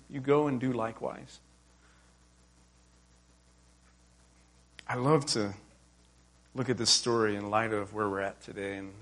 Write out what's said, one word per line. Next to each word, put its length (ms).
you 100
go 280
and 120
do 140
likewise." 680
I 80
love 320
to 260
look 160
at 80
this 120
story 460
in 140
light 240
of 200
where 140
we're 140
at 200
today 360
and, 240